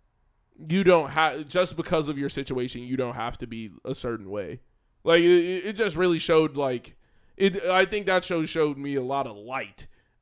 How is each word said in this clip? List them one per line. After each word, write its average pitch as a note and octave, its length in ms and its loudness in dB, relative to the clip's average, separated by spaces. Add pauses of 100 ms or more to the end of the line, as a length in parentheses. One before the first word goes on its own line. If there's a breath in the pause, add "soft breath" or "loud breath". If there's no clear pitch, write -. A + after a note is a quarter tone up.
(580)
you E3 260 0
don't E3 280 6
have, D3+ 360 0
just F3+ 300 0
because D#3+ 300 -2
of D3 100 -4
your C#3 120 -4
situation, B2+ 520 -6
you B2 160 -4
don't A#2+ 180 -4
have A#2 240 -6
to B2 80 -10
be A2 240 -12 (120)
a C3+ 100 -6
certain A2+ 360 -6
way. G2+ 320 -8 (420)
Like, E3 180 6
it, F3 80 6
it, F3 360 4
it G#3+ 100 -4
just G#3 200 0
really E3+ 240 2
showed, D#3+ 380 0
like, C3 380 -4 (420)
it. F#3+ 280 2
I F#3 200 4
think G#3 220 -4
that F#3 160 2
show E3 220 -2
showed D3+ 320 0
me C#3 180 -6
a C3+ 80 0
lot C3+ 240 -2
of G#2+ 80 -12
light G#2+ 520 -10 (340)